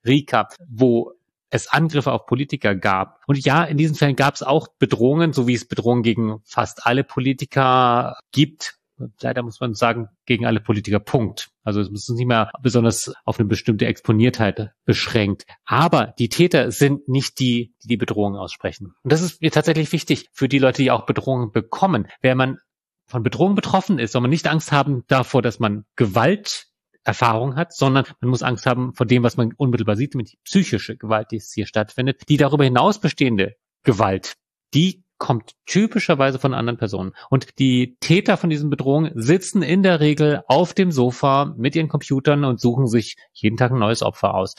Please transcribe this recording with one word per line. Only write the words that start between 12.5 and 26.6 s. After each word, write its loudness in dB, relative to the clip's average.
besonders 0
auf -4
eine 2
bestimmte 0
Exponiertheit 0
beschränkt. -2
Aber 2
die 0
Täter 2
sind 0
nicht -2
die, 0
die -18
die 0
Bedrohung -2
aussprechen. -10
Und 0
das 4
ist -6
mir 0
tatsächlich 0
wichtig -2
für -2
die 2
Leute, 2
die 2
auch 0
Bedrohungen -4
bekommen. 0
Wenn 2
man -2
von -6
Bedrohungen 2
betroffen 0
ist, -2
soll 0
man 0
nicht 0
Angst -2
haben 0
davor, 2
dass -4
man -2
Gewalt 0